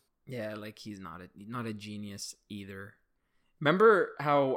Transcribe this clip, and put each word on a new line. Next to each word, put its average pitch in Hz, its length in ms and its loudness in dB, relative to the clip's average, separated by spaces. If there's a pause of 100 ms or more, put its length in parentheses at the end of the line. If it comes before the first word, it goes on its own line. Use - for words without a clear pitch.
(260)
Yeah, 107 300 -10
like, 107 240 -14
he's 104 200 -14
not 87 220 -12
a, 90 160 -18
not 113 300 -10
a 113 60 -6
genius 104 600 -12 (140)
either. 98 460 -14 (640)
Remember 185 600 6
how 143 380 4